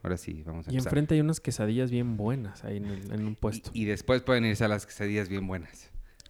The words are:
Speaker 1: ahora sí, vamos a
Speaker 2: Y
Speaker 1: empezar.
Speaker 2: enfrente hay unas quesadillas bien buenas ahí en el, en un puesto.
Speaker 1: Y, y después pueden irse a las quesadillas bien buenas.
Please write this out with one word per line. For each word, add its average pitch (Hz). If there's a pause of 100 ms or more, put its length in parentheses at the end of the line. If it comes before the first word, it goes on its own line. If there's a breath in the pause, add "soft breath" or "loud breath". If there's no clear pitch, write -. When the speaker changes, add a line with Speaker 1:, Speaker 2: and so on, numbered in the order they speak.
Speaker 1:
ahora 90
sí, 80
vamos 82
a -
Speaker 2:
Y -
Speaker 1:
empezar. 127
Speaker 2:
enfrente 147
hay 156
unas 156
quesadillas 123
bien 120
buenas 107
ahí 104
en 101
el, 101
en 107
un 107
puesto. 107
Speaker 1:
Y, 113
y -
después 113
pueden 123
irse 110
a 110
las 104
quesadillas 104
bien 95
buenas. 92 (380 soft breath)